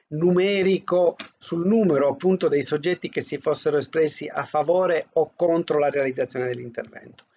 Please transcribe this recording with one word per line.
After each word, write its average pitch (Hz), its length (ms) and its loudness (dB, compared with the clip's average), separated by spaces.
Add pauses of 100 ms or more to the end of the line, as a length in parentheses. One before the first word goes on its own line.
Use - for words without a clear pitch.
numerico 180 1080 2 (220)
sul 170 280 -4
numero 180 420 4
appunto 175 400 0
dei 143 140 2
soggetti 151 460 -4
che 143 140 -6
si 139 160 -8
fossero 147 400 0
espressi 147 500 -2
a 143 160 -6
favore 170 680 0
o 160 200 0
contro 165 440 0
la 143 100 2
realizzazione 135 580 -2
dell'intervento. 123 800 -12 (120)